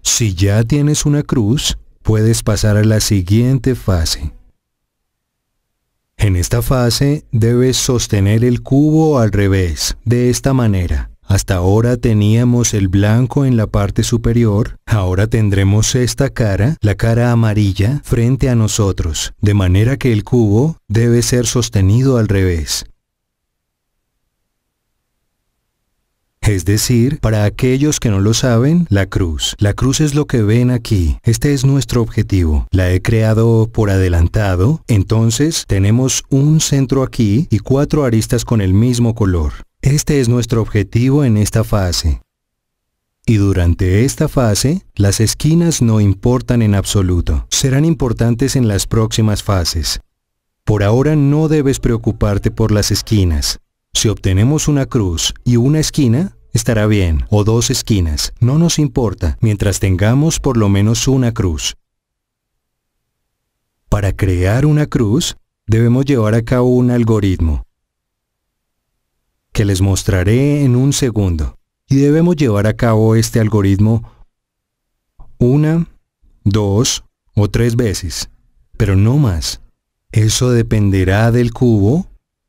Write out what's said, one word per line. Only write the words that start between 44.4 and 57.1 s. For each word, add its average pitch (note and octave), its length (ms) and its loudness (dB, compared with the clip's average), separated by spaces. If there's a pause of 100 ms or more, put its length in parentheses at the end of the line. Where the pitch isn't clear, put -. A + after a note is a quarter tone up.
las G2 260 0
esquinas D#3+ 600 0
no A2 200 2
importan A#2+ 600 0
en G#2 140 2
absoluto. F2+ 720 -2
Serán C#3 360 0
importantes A#2+ 720 -2
en A#2+ 100 2
las G2 200 -2
próximas A2 540 0
fases. F2 600 -4 (640)
Por G#2 180 0
ahora C3 320 2
no D3 320 2
debes C#3+ 320 0
preocuparte A2 720 -2
por A2 200 -2
las G2+ 200 0
esquinas. F2+ 680 -2 (340)
Si - 160 -2
obtenemos G#2 580 0
una C#3 180 0
cruz F#2+ 480 -4 (120)
y B2 100 2
una C#3 240 2
esquina, D3 560 -2 (160)
estará A2 340 0
bien, F#2 440 0